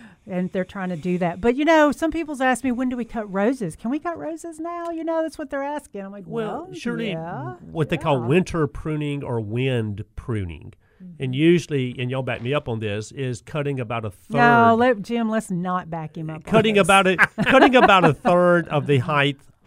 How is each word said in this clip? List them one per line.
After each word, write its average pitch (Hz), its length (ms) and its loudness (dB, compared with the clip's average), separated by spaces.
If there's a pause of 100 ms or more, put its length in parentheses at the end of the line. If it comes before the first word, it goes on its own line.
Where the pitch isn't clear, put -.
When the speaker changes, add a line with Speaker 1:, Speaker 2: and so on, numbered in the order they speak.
(260)
Speaker 1:
And 185 260 -4
they're 185 120 -4
trying 185 240 -10
to 180 80 -6
do 180 220 -2
that. 175 240 -4
But, 240 140 2
you 294 100 0
know, 302 260 6
some 320 180 -4
people's 302 300 -6
asked 254 240 0
me, 254 80 0
"When 254 160 -2
do 254 80 -4
we 240 80 -6
cut 220 260 -8
roses? 202 460 -2
Can - 140 -6
we 285 80 -2
cut 339 200 -6
roses 311 400 -10
now?" 339 320 -8
You 320 140 -8
know, 330 180 -2
that's 320 140 -6
what 294 140 -10
they're 277 120 -6
asking. 285 440 -8
I'm 196 60 -14
like, 202 140 -16
Speaker 2:
Well, 226 420 -6
Speaker 1:
"Well, 370 60 -18
Speaker 2:
surely 233 360 -6
Speaker 1:
yeah, 196 460 -8 (140)
Speaker 2:
what 156 200 -2
they 170 80 0
call 143 240 0
Speaker 1:
yeah." 117 60 -4
Speaker 2:
winter 160 380 2
pruning 147 560 -6
or 120 200 -4
wind 110 600 -2 (120)
pruning. 98 560 -8 (280)
And 185 180 -18
Speaker 1:
Mm-hmm. 131 160 -4
Speaker 2:
usually, 147 640 2
and 127 120 -4
y'all 131 120 -4
back 120 180 -6
me 123 140 -2
up 147 120 -4
on 113 140 -4
this, 107 320 -6
is 127 300 -8
cutting 143 360 -6
about 113 280 -6
a 104 40 -8
third. - 280 -6
Speaker 1:
No, 233 360 6
let, 233 280 2
Jim, 233 260 -4
let's 220 220 -4
not 180 400 -4
back 160 260 -10
him 160 140 -8
up 156 60 -12
on 160 80 -16
Speaker 2:
Cutting 220 320 4
Speaker 1:
this. 196 80 6
Speaker 2:
about 196 220 6
it, 185 120 2
Speaker 1:
<laughs> - 260 2
Speaker 2:
cutting 254 320 6
about 196 300 8
a 147 80 4
third 175 540 4
of 143 180 -2
the 139 120 4
height 143 380 0 (300)